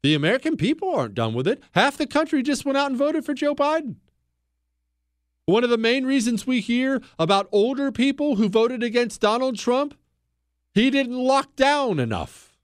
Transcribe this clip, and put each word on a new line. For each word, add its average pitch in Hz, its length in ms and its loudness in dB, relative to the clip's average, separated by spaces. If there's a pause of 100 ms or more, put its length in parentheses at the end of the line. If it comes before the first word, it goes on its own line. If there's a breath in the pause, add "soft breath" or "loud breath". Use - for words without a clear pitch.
The 151 100 2
American 208 420 0
people 320 380 -2
aren't 120 220 -2
done 113 180 -2
with 131 140 -2
it. 269 240 -4
Half 269 260 2
the 302 100 -2
country 302 360 0
just 285 200 -2
went 269 140 -2
out 277 140 0
and 247 60 -4
voted 294 280 -2
for 294 80 -4
Joe 285 220 -2
Biden. 294 400 -2 (1500)
One 214 180 4
of 240 80 2
the 240 80 2
main 247 260 0
reasons 247 400 0
we 254 160 0
hear 254 400 0 (160 loud breath)
about 196 340 2
older 254 400 0
people 277 440 0
who 208 140 2
voted 226 340 0
against 240 380 -2
Donald 233 360 0
Trump, 269 380 -2 (800)
he 233 160 4
didn't 254 260 -2
lock 269 380 0
down 269 440 2
enough. 107 520 -6 (120)